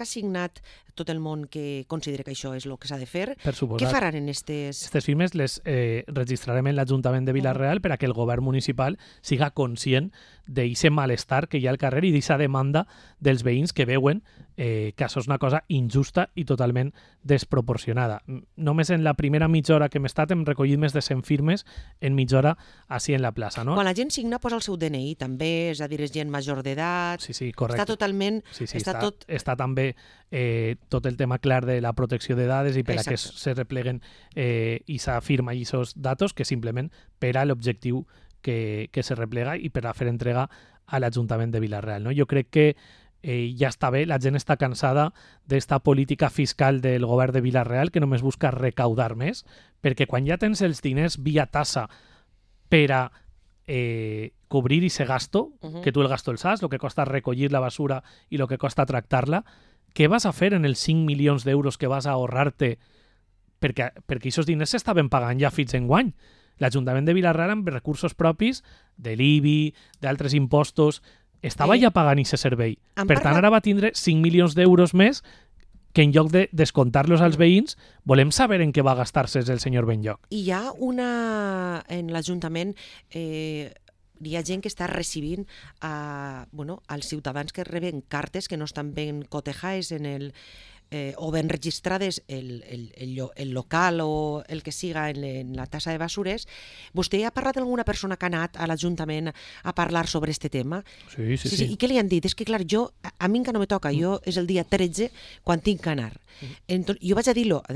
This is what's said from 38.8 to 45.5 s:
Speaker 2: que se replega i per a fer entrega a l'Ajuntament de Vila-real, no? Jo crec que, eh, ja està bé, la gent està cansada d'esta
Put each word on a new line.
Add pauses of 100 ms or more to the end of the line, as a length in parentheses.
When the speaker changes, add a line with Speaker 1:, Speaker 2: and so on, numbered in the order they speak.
Speaker 2:
que
se
replega
i
per
a
fer
entrega (380)
a
l'Ajuntament
de
Vila-real,
no?
Jo
crec
que, (460)
eh,
ja
està
bé,
la
gent
està
cansada (340)
d'esta